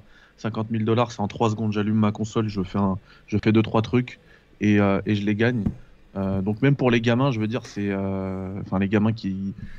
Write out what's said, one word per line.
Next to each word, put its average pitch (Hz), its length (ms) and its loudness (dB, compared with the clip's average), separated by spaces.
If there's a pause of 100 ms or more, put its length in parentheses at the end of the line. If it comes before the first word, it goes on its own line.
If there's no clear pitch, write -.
(380)
Cinquante 110 340 -6
mille 110 140 -2
dollars, 117 260 2
c'est - 80 -14
en 104 80 -2
trois 113 220 0
secondes, 107 240 -2
j'allume 107 220 0
ma 107 160 4
console, 110 360 -2
je 101 140 -4
fais 90 160 -4
un, 98 200 0 (300)
je 107 100 -2
fais 110 140 2
deux, 110 120 6
trois 110 180 0
trucs 123 380 -2 (420)
et, 104 180 4
euh, 98 260 4
et 107 100 2
je 101 100 -2
les 104 100 2
gagne. 113 280 0 (520)
Euh, 95 260 -2
donc 107 200 -2
même 139 140 4
pour 127 140 2
les 117 120 4
gamins, 120 300 2
je 110 80 -2
veux 107 80 0
dire, 120 180 -6
c'est, 101 240 -4
euh, 95 720 -4
enfin, 95 180 -4
les 98 100 2
gamins 107 240 4
qui, 98 400 -4 (260)